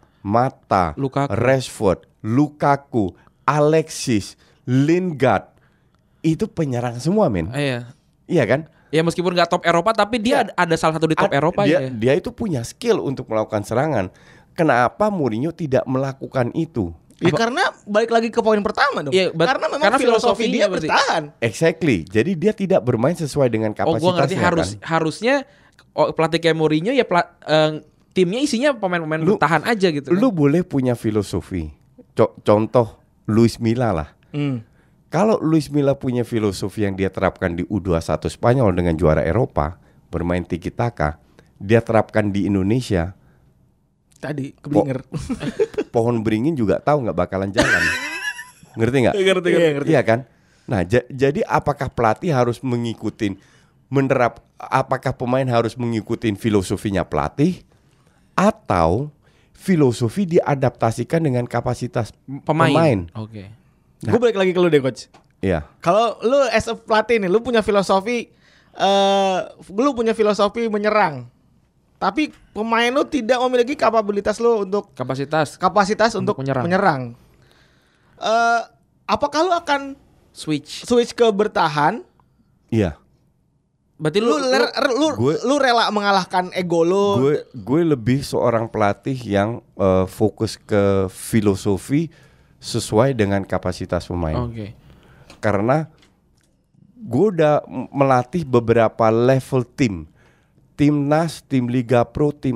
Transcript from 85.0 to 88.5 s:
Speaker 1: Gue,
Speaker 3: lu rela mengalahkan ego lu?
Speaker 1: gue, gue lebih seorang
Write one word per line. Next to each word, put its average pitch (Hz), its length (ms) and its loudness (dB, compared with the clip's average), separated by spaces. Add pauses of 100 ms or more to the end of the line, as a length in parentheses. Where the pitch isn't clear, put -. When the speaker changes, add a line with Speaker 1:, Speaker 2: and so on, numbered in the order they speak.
Speaker 1:
Gue, 135 280 0
Speaker 3:
lu 247 160 2
rela 233 340 2
mengalahkan 190 640 0
ego 170 300 0
lu? 196 360 2
Speaker 1:
gue, 143 160 2 (140)
gue 123 360 -2
lebih 131 360 0
seorang 117 440 -2